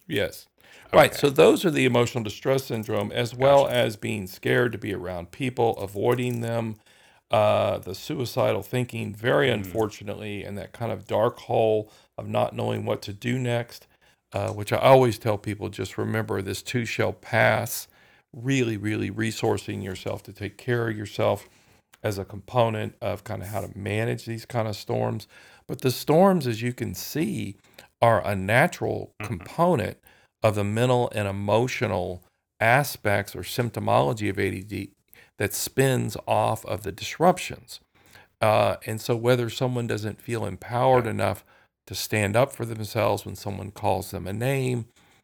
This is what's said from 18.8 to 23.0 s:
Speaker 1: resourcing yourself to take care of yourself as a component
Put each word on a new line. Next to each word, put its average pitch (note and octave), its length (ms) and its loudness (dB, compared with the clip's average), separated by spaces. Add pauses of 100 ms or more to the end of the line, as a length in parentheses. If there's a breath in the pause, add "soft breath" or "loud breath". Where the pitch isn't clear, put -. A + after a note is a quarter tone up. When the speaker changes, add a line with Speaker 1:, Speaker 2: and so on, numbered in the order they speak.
Speaker 1:
resourcing G#2+ 720 -2
yourself G2 400 -8
to G2 100 -20
take G2 240 -10
care A#2+ 320 -2
of A2 80 -4
yourself G#2+ 520 -2 (520 soft breath)
as G#2 160 -2
a F#2+ 80 -6
component G#2+ 760 -2